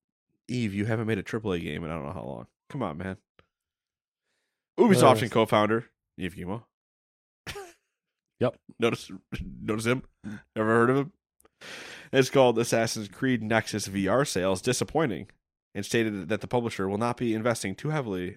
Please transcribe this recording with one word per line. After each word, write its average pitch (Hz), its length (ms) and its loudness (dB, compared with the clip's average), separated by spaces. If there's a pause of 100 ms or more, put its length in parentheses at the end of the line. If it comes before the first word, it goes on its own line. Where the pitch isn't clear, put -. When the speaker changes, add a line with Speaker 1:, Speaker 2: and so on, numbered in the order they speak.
(480)
Speaker 1:
Eve, 117 260 -2
you 101 120 0
haven't 113 200 -2
made 110 120 0
a 90 40 -4
triple 107 300 -4
A 87 80 0
game 87 240 -6
in 78 60 -6
I 82 40 -6
don't 71 120 -6
know 73 60 -8
how 76 120 -10
long. 60 220 -10 (240)
Come 139 120 -8
on, 82 160 -6
man. 95 180 -8 (1600)
Ubisoft 160 400 8
Speaker 2:
Uh, 107 40 -2
Speaker 1:
and 120 80 -2
co-founder 110 560 4 (320)
Yves 87 160 -6
Guillemot. 92 280 -10 (1800)
Speaker 2:
Yep. 120 160 -2 (240)
Speaker 1:
Notice, 113 300 -2 (520)
notice 110 240 -4
him. 127 160 0 (540)
Never 110 120 0
heard 117 220 6
of 131 60 2
him. 139 160 -2 (1000)
It's 131 180 6
called 123 280 6
Assassin's 113 500 0
Creed 127 340 -2
Nexus 110 440 0
V 95 220 0
R 123 160 4
sales 92 380 0
disappointing, 123 680 -2 (460)
and 98 100 -8
stated 104 460 0
that 104 100 -2
the - 80 -10
publisher 113 400 -2
will 101 100 -2
not 120 200 -2
be 117 160 -2
investing 110 400 -2
too 147 160 -8
heavily 101 460 -4